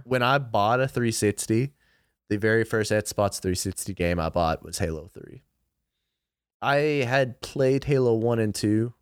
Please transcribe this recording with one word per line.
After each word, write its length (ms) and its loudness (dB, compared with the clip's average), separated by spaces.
when 180 0
I 160 4
bought 420 2
a 80 0
three 240 0
sixty, 600 0
the 100 -2
very 260 2
first 280 -2
Xbox 480 0
three 140 -2
sixty 400 -6
game 240 0
I 100 -2
bought 360 0
was 140 -10
Halo 280 -4
three. 360 -20
I 140 2
had 320 0
played 440 0
Halo 300 2
one 240 2
and 160 0
two 480 0